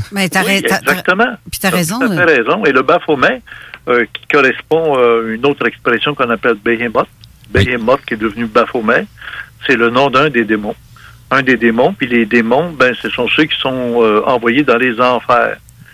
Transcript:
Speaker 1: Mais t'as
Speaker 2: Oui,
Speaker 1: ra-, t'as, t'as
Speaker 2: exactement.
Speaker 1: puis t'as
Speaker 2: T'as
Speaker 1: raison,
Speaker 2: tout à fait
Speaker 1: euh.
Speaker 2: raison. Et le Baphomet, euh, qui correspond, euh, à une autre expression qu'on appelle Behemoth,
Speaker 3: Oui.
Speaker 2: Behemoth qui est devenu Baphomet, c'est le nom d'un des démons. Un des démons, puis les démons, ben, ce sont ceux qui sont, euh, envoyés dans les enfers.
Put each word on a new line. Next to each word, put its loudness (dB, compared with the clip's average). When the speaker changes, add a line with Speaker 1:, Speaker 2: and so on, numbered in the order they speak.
Speaker 1:
Mais -2
t'as 0
Speaker 2:
Oui, 0
Speaker 1:
ra-, -2
t'as, 0
t'as 0
Speaker 2:
exactement. 0
Speaker 1:
puis -8
t'as 0
Speaker 2:
T'as 0
Speaker 1:
raison, -2
Speaker 2:
tout -2
à 0
fait 0
Speaker 1:
euh. 0
Speaker 2:
raison. 0
Et 4
le 2
Baphomet, 0
euh, 2
qui -16
correspond, 2
euh, 2
à -4
une -2
autre 0
expression -2
qu'on -2
appelle 0
Behemoth, -2
Speaker 3:
Oui. 4
Speaker 2:
Behemoth 0
qui -6
est -4
devenu -4
Baphomet, 0
c'est 2
le 0
nom 2
d'un 2
des 0
démons. -4
Un 2
des 2
démons, 2
puis -6
les 0
démons, 0
ben, 0
ce -6
sont -4
ceux 0
qui -4
sont, -2
euh, 2
envoyés 0
dans 2
les 0
enfers. 0